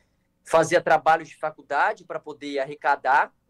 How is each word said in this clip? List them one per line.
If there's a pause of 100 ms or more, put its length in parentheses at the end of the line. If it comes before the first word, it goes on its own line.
(440)
Fazia
trabalhos
de
faculdade
pra
poder
arrecadar, (160)